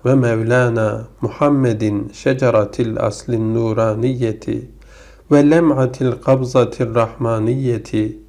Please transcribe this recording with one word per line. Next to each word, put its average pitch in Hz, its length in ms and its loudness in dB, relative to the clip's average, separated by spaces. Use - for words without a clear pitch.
ومولانا 117 1000 0
محمد 113 920 0
شجرة 120 680 0
الأصل 110 540 -4
النورانية، 113 1040 -2
ولمعة 147 600 4
القبضة 127 720 0
الرحمانية، 113 1300 -2